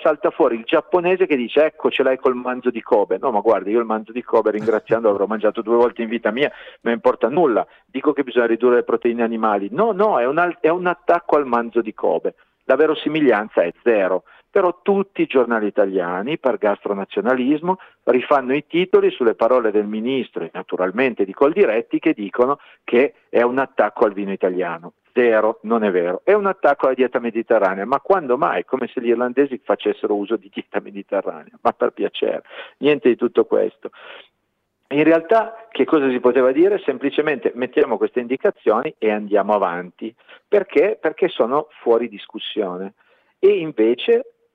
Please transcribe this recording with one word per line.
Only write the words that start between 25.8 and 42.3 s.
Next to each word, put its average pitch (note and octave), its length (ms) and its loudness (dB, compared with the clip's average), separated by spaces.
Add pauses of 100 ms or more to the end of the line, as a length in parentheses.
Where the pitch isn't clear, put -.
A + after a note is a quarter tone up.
è G#2+ 80 0
vero. F2+ 320 -2
È F#3+ 100 2
un G3+ 140 0
attacco D3 400 0
alla C3 80 0
dieta B2 240 0
mediterranea. G#2+ 640 0
Ma C3+ 140 -2
quando D3+ 380 0
mai? E3+ 280 -2
Come B2+ 220 -6
se - 140 -8
gli A#2 80 -4
irlandesi B2 540 0
facessero G#2 520 -2
uso G#2 200 -4
di G2 160 -10
dieta - 280 -8
mediterranea. G2 840 -8
Ma A#2 100 0
per - 200 -2
piacere, - 500 -4 (360)
niente C#3+ 320 2
di A#2 60 4
tutto A#2 300 0
questo. G2+ 460 -4 (1000)
In C#3+ 120 2
realtà E3 680 2
che - 160 0
cosa C#3 240 2
si B2+ 100 0
poteva B2+ 320 4
dire? F3 320 2
Semplicemente: C#3+ 680 -2
"Mettiamo B2 440 -2
queste G#2+ 220 -2
indicazioni B2 800 -2
e A2 140 0
andiamo G#2 420 0
avanti". F#2 580 -4 (360)
Perché? G3 520 2
Perché D#3+ 280 -2
sono C3+ 400 -2 (140)
fuori A#2 280 0
discussione. G2 840 -8 (440)